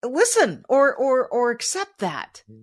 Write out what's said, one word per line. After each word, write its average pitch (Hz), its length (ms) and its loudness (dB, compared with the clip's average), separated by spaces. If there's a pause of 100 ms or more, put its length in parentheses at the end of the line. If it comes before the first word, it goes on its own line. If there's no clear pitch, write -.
listen 294 640 0
or, 277 260 4
or, 262 340 0
or 240 220 0
accept 370 480 -6
that. 156 440 -8 (200)